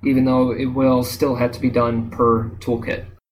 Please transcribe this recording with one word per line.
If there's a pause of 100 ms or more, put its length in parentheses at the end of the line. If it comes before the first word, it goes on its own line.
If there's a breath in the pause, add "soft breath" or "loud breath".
even
though
it
will
still
have
to
be
done
per
toolkit. (260)